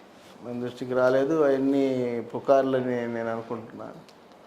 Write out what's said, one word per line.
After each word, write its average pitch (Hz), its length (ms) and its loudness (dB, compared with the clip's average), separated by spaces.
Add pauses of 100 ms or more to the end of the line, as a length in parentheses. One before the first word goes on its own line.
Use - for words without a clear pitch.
(440)
మన 120 180 -8
దృష్టికి 123 320 -6
రాలేదు. 135 500 4
అవన్నీ 135 760 2 (140)
పుకార్లని 127 720 2
నేను 117 240 -4
అనుకుంటున్నాను. 113 880 -10 (280)